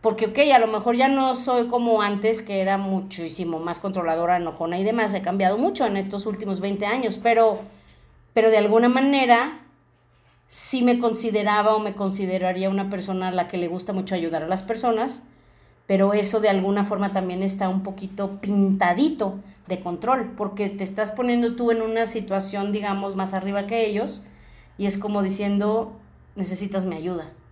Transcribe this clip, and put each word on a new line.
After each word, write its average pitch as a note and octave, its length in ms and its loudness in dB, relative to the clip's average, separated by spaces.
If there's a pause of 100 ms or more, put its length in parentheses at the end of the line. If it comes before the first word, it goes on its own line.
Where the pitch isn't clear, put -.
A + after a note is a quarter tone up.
Porque, A3 260 0
ok, G#3 120 -2 (160)
a A#3+ 60 8
lo A3 80 2
mejor A3 260 0
ya B3 140 4
no C4+ 260 2
soy B3 320 0
como A#3+ 340 2
antes, G#3 420 0
que G3 180 -4
era F#3+ 180 2
muchísimo F3+ 800 -4
más E3+ 220 -6
controladora, F3 560 0
enojona E3+ 420 -4
y F#3+ 60 0
demás. A3 300 0
He F#3 80 -4
cambiado F#3+ 360 2
mucho C#4+ 260 0
en D4+ 120 0
estos G3 300 -4
últimos G3 340 -6
veinte G3 260 -4
años, A#3 340 -2
pero, A3+ 380 4 (720)
pero A3+ 180 6
de A3 80 6
alguna A3 300 6
manera C4 760 4 (840)
sí - 380 -2
me B3 160 4
consideraba G#3+ 760 2
o G#3+ 60 2
me G#3 140 -4
consideraría F#3+ 760 -2
una G3 180 -2
persona F#3 400 -4
a F3+ 40 -4
la F3 160 0
que F#3+ 100 -8
le F3 80 -2
gusta F3+ 260 -6
mucho F#3+ 220 -2
ayudar E3 300 -2
a D#3+ 40 -6
las F#3+ 140 -2
personas, A3+ 600 -2 (640)
pero G3 260 4
eso G#3 240 2
de G#3+ 120 4
alguna G3 340 2
forma G3+ 260 -2
también F#3 320 -2
está G3 260 0
un F#3+ 140 0
poquito G3 580 -8
pintadito G3 1000 2 (260)
de F#3 140 -6
control, G#3 560 -2
porque G3+ 320 -4
te G3 160 -6
estás G#3 280 -4
poniendo A#3+ 440 0
tú A#3+ 140 0
en A3+ 120 0
una A3 240 -2
situación, G3+ 680 -4
digamos, G3 440 -4
más F#3+ 180 -4
arriba G3 320 -4
que A3+ 200 0
ellos, G#3 400 -4 (520)
y G3+ 80 -2
es G3 120 0
como G#3 240 -2
diciendo, G3+ 680 0 (440)
"Necesitas F#3+ 480 -4
mi F3 120 -4
ayuda". E3 340 -6 (220)